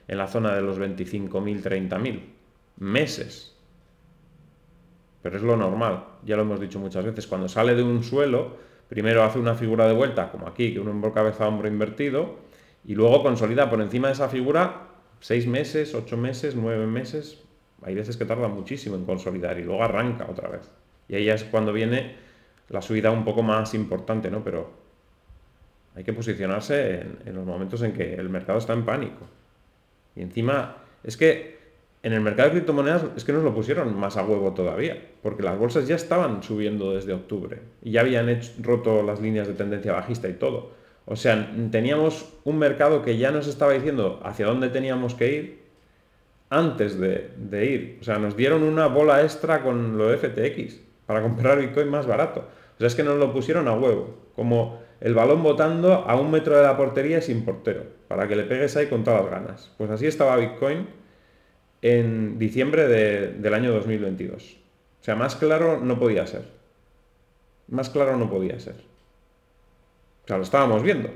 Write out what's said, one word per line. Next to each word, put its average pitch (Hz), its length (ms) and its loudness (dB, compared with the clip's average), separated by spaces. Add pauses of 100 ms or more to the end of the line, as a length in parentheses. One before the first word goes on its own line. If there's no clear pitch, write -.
en 98 120 -4
la 98 80 -4
zona 110 280 0
de 101 60 -2
los 98 160 -2
veinticinco 98 640 -6
mil, 104 200 -4
treinta 95 360 -4
mil. 113 360 -6 (440)
Meses. - 800 -4 (1700)
Pero 92 140 -6
es 104 60 -6
lo 117 140 2
normal, 101 480 -2 (180)
ya 107 120 -2
lo 107 80 2
hemos 104 160 -4
dicho 98 200 -8
muchas 95 240 -6
veces. 110 220 -6
Cuando 95 220 -4
sale 113 260 2
de 123 80 4
un 120 220 0
suelo, 131 540 0 (300)
primero 110 360 2
hace 110 160 2
una 117 160 0
figura 113 320 2
de 113 60 4
vuelta, 117 380 0
como 85 160 -12
aquí, 117 260 -2
que 98 60 -6
uno 104 120 -4
en 104 200 -2
cabeza 107 360 0
hombro 107 200 -2
invertido, 123 680 -2 (500)
y 107 80 -8
luego 117 300 6
consolida 120 440 2
por 113 140 0
encima 123 280 -2
de 135 40 0
esa 135 160 -2
figura 147 600 -2 (300)
seis 117 280 0
meses, 139 480 -2
ocho 117 220 -6
meses, 127 380 -4
nueve 113 300 -2
meses. 127 580 -6 (380)
Hay 95 140 -8
veces 107 200 -6
que 117 100 -6
tarda 113 220 -2
muchísimo 104 480 -8
en 92 100 -6
consolidar 90 520 -4
y 87 60 -8
luego 98 200 -2
arranca 117 460 -2
otra - 200 -10
vez. - 200 -14 (400)
Y 98 60 -6
ahí 104 100 0
ya 107 80 4
es 107 100 -2
cuando 107 300 0
viene 113 500 -2 (460)
la 95 140 -6
subida 110 260 2
un 113 160 0
poco 110 160 0
más 110 320 0
importante, 107 560 -4
¿no? 107 140 -6
Pero 85 260 -6 (1300)
hay 92 80 -14
que 110 100 -4
posicionarse 104 880 -2
en, - 240 -14
en 92 100 -10
los 92 100 -8
momentos 95 360 -6
en 110 120 -2
que 87 200 -4
el 92 160 -6
mercado 92 300 -2
está 117 140 -4
en 117 120 -2
pánico. 117 400 -6 (880)
Y 90 60 -12
encima, 117 560 -2 (260)
es - 140 -12
que - 400 2 (460)
en 113 100 -2
el 110 80 2
mercado 107 280 4
de 160 60 2
criptomonedas 160 480 2 (140)
es 117 60 -10
que 143 100 -2
nos 156 100 2
lo 135 100 2
pusieron 110 460 -2
más 98 160 -4
a 98 80 0
huevo 98 300 0
todavía, 92 560 -4 (120)
porque 101 220 -4
las 92 140 -2
bolsas 120 300 0
ya 160 80 2
estaban 165 480 0
subiendo 104 500 -2
desde 95 200 -4
octubre 92 480 -8 (200)
y 117 100 -8
ya 113 100 4
habían 120 280 2
hecho, 117 220 -2 (100)
roto 113 420 2
las 104 160 -4
líneas 107 280 -2
de 101 80 -6
tendencia 101 380 -2
bajista 95 360 -4
y 90 40 -6
todo. - 380 -4 (340)
O 110 100 -8
sea, 107 360 0 (180)
teníamos 147 640 0 (120)
un 151 120 0
mercado 147 460 4
que 117 140 0
ya 127 120 2
nos 147 160 0
estaba 143 280 2
diciendo 131 500 0
hacia 104 240 -4
dónde 127 220 2
teníamos 127 440 -2
que 120 180 2
ir - 280 -6 (920)
antes 113 500 0
de, 92 380 -2
de 104 280 -4
ir. 127 360 -4
O - 20 -18
sea, 107 140 -2
nos 104 180 -2
dieron 139 280 4
una 156 240 4
bola 143 340 6
extra 156 400 2
con 120 380 0
lo 107 80 4
de 120 80 4
F 135 140 0
T 117 180 0
X - 340 -8 (240)
para 107 160 0
comprar 117 380 4
Bitcoin 139 300 0
más 143 180 -2
barato. 123 400 0 (280)
O - 40 -20
sea, 113 80 4
es 120 80 0
que 151 80 2
nos 143 160 2
lo 135 120 4
pusieron 135 360 0
a 113 60 4
huevo, 117 440 2 (180)
como 117 460 0 (180)
el 113 140 2
balón 135 300 6
botando 160 500 4
a 123 220 2
un 143 160 2
metro 156 260 4
de 147 60 10
la 139 120 6
portería 139 460 2
sin 117 240 -2
portero, 95 380 -4 (240)
para 95 200 -2
que 101 80 0
le 104 80 2
pegues 131 320 -2
ahí 147 120 2
con 117 160 -2
todas 110 180 4
las 95 100 -2
ganas. - 460 -10
Pues 107 140 -4
así 110 160 -2
estaba 143 300 4
Bitcoin 139 500 0 (960)
en 113 560 2
diciembre 131 480 2
de, 107 460 4
del 104 200 0
año 120 180 2
dos 107 140 2
mil 110 140 0
veintidós. 92 580 -8 (440)
O - 20 -20
sea, 110 120 -2
más 127 200 -2
claro 156 440 2
no 123 200 0
podía 110 260 2
ser. - 200 -10 (1200)
Más 123 240 -6
claro 135 260 2
no 117 100 0
podía 95 320 -2
ser. - 360 -18 (1300)
O - 40 -20
sea, 95 100 -2
lo 95 60 -2
estábamos 120 380 4
viendo. 151 340 0